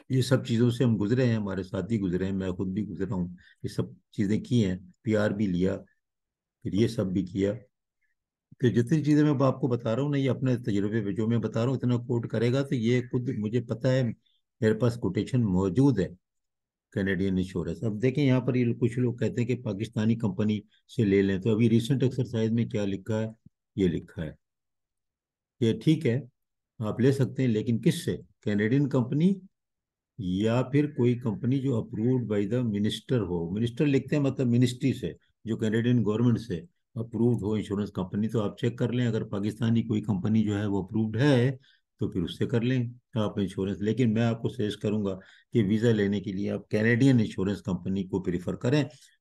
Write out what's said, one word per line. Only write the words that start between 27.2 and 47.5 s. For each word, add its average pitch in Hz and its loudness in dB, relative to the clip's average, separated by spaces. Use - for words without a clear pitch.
हैं, 123 2
लेकिन 110 0
किससे? - -2
कैनेडियन 110 2
कंपनी 143 0
या 107 0
फिर 139 0
कोई 123 2
कंपनी 120 -2
जो 127 0
approved 117 -2
by 101 0
the 123 0
minister 104 -2
हो। 85 -4
मिनिस्टर 117 -2
लिखते 139 2
हैं, 147 2
मतलब 135 -2
मिनिस्ट्री 123 2
से, 85 -6
जो 107 -2
कैनेडियन 113 2
गवर्नमेंट 110 2
से 85 -8
अप्रूव्ड 113 0
हो 107 -2
इंश्योरेंस 98 -4
कंपनी। 104 -4
तो 113 -2
आप 101 -4
चेक 120 -2
कर 120 -2
लें, 123 -2
अगर 110 -2
पाकिस्तानी 110 -2
कोई 107 0
कंपनी 107 0
जो 104 0
है 107 -2
वो 98 -2
अप्रूव्ड 110 -4
है, 131 2
तो 98 -2
फिर 90 -4
उससे - -4
कर 117 0
लें 123 -2
आप 104 -2
इंश्योरेंस। 95 -4
लेकिन 110 2
मैं 113 2
आपको 117 0
सजेस्ट 107 -4
करूंगा 104 -2
कि 120 4
वीज़ा 110 2
लेने 101 2
के 98 -8
लिए 101 -4
आप 104 -6
कैनेडियन 117 4
इंश्योरेंस 98 -2